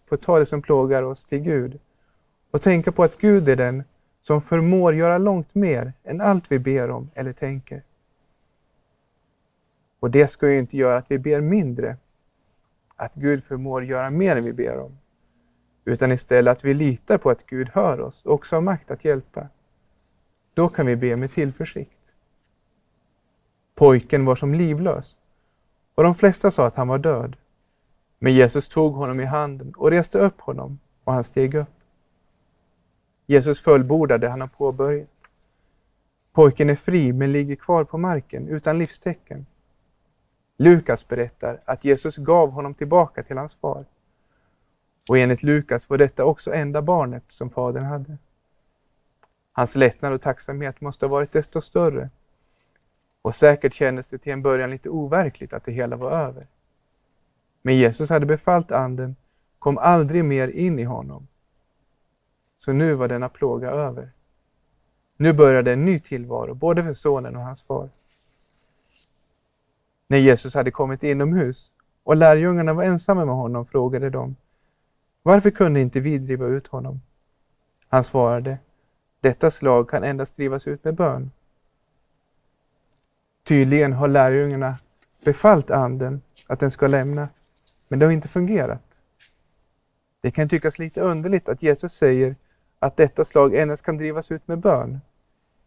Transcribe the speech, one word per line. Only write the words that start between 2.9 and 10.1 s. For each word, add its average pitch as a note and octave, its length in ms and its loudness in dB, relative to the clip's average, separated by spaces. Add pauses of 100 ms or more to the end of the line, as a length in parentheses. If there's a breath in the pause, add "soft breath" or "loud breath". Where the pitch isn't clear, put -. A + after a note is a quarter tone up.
på F#3 100 2
att D#3+ 160 2
Gud G3+ 300 4
är C3 80 4
den B2+ 280 -4 (380)
som D3+ 180 0
förmår E3+ 540 2
göra E3+ 240 2
långt F#3+ 360 -2
mer C3+ 380 -2 (120)
än E3+ 160 -10
allt G3+ 320 0
vi C#3 60 0
ber B2+ 320 -2
om B2+ 240 -12
eller B2+ 180 -10
tänker. C3+ 520 -12 (2250)
Och B2 100 -4